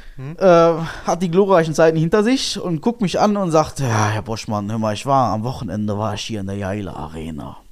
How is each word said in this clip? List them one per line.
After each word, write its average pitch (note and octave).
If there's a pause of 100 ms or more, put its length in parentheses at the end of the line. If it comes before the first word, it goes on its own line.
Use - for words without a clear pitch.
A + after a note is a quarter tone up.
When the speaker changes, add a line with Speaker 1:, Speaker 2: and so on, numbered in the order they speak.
(160)
Speaker 1:
Mhm. C3+
Speaker 2:
Äh, F#3+ (600)
hat F3
die F3+
glorreichen F3
Zeiten D#3+
hinter E3+
sich G#3+
und E3
guckt A#3
mich F3+
an G#3
und F#3+
sagt, D#3
„Ja, A2
Herr G#2+
Boschmann, G#2+
hör A2+
mal, G#2+
ich G2+
war C3
am G#2+
Wochenende, G#2
war G#2
ich G2+
hier G#2+
in F#2+
der G2
Jaila G2
Arena. D#2+ (140)